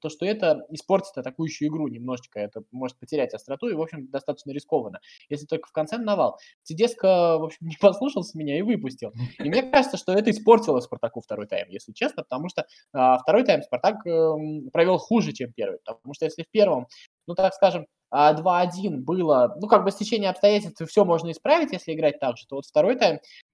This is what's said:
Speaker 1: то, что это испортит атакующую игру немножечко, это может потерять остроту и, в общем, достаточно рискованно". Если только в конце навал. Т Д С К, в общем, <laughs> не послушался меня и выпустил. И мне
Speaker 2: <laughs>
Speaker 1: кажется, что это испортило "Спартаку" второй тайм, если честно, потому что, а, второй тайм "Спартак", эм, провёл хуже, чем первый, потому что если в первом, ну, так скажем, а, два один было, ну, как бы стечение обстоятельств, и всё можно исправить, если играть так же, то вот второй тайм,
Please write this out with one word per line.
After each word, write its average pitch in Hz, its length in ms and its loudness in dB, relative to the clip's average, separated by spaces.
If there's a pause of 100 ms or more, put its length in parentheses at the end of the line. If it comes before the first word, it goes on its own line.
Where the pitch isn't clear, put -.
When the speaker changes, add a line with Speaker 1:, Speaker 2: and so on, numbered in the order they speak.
Speaker 1:
то, 156 80 -10
что - 160 -8
это 185 460 0
испортит - 480 -2
атакующую 151 500 -6
игру 151 200 -4
немножечко, 120 520 -10
это 104 220 -8 (100)
может 127 260 -10
потерять 131 360 -6
остроту 139 340 -10
и, 202 60 -4
в 156 80 -4
общем, 156 260 -10
достаточно 139 440 -8
рискованно". 127 480 -6 (280)
Если 147 160 -8
только 156 240 -8
в - 40 -20
конце 156 260 -4
навал. 202 400 0 (280)
Т 165 80 -12
Д 220 140 2
С - 60 -8
К, 175 440 4
в 156 60 -4
общем, 156 160 -12
<laughs> 165 80 -12
не 156 100 -12
послушался 196 600 2
меня 147 200 -4
и 185 40 -2
выпустил. 131 500 -4 (260)
И 147 120 -6
мне 247 120 2
Speaker 2:
<laughs> 262 80 -12
Speaker 1:
кажется, 262 280 2
что - 160 -2
это 214 160 2
испортило 214 500 4
"Спартаку" - 400 -8
второй 104 260 -10
тайм, 95 220 -6
если 95 240 -16
честно, - 300 -6
потому 147 260 -8
что, - 160 -6 (300)
а, 127 240 4
второй 240 260 2
тайм 165 180 2
"Спартак", 202 440 -2
эм, 156 640 0
провёл 175 280 4
хуже, 214 340 0
чем 120 200 -10
первый, 98 320 -6
потому 113 300 -14
что - 100 -6
если 160 200 -8
в - 60 -16
первом, 170 360 2 (400)
ну, 170 80 -10
так 190 180 2
скажем, 175 340 2 (240)
а, 147 220 6
два 175 280 0
один 175 440 -4
было, 147 560 2
ну, 208 80 -6
как 202 160 6
бы 196 60 0
стечение 208 400 -2
обстоятельств, 202 500 2
и 160 60 -8
всё 202 180 4
можно 170 280 0
исправить, 302 400 0
если 175 200 -8
играть 151 260 0
так 123 200 -4
же, - 80 -20
то 135 100 -12
вот 143 80 -10
второй 196 320 2
тайм, 196 220 2 (360)